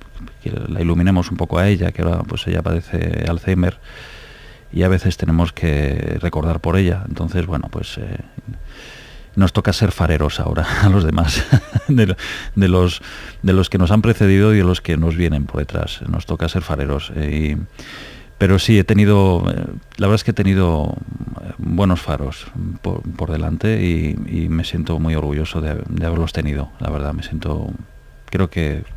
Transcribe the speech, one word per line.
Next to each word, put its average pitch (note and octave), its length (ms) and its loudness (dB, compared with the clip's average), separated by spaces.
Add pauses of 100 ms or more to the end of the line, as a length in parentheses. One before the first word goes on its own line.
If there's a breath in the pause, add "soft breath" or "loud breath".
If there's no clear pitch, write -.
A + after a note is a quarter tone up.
(420)
que - 100 -6 (160)
la D2+ 140 -4
iluminemos F2 500 2
un F2 60 -4
poco E2+ 220 0
a G2 100 4
ella, F2 220 2
que - 100 -4
ahora, E2+ 220 0
pues, E2+ 240 -6
ella F2 160 0
padece E2+ 680 -2
Alzheimer, F2+ 480 0 (960 loud breath)
y E2+ 100 0
a F2+ 60 4
veces F#2 300 2
tenemos E2 360 2
que D2 680 0
recordar E2 400 -2
por E2+ 180 0
ella. F#2+ 300 2
Entonces, E2+ 380 -2
bueno, E2 240 -4
pues, - 300 -8
eh, - 180 -8 (1160 loud breath)
nos F#2+ 180 4
toca G2+ 200 0
ser - 180 2
fareros D#2 480 0
ahora D2+ 340 -2
<laughs> - 100 -2
a G2+ 60 8
los F#2+ 140 6
demás, D#2+ 400 0 (240)
<laughs> - 200 -4
de A#2+ 200 4
lo, F#2 80 -2 (400 loud breath)
de F#2+ 120 4
los, F2+ 340 4 (400 loud breath)
de F#2 120 4
los F#2 160 4
que - 80 0
nos F2+ 140 4
han G#2+ 100 6
precedido G#2 520 4
y G#2+ 60 4
de F#2+ 40 4
los F2+ 180 2
que E2+ 160 -2
nos D#2+ 180 2
vienen D#2 300 0
por - 140 -6
detrás. D#2 480 -6
Nos - 180 -4
toca E2 240 -2
ser F2+ 140 -2
fareros, C#2+ 520 -4
eh, D2+ 420 -2
y, D#2 40 -4 (800 loud breath)
pero F#2+ 200 6
sí, A2 200 6
he F#2 40 6
tenido, G2 640 4
eh, F2 140 -2 (340)
la G2+ 100 2
verdad G#2 80 4
es G#2+ 80 -2
que - 80 0
he - 20 -2
tenido, F#2 600 2 (460)
eh, - 180 -12
buenos F2 420 2
faros D2 460 -6 (340)
por, F2 200 -4 (140)
por E2+ 160 -4
delante D#2+ 520 0
y, D#2+ 320 0 (120)
y E2 220 -2
me D#2+ 160 0
siento E2 340 -2
muy D#2+ 160 0
orgulloso D2+ 460 -2
de, D2+ 260 -4
de E2 180 -2
haberlos E2 280 0
tenido, D2 460 -4
la D2 100 -4
verdad, D2 240 -4
me - 100 -6
siento, - 480 -6 (540)
creo F2+ 240 0
que, D2+ 340 -2 (140)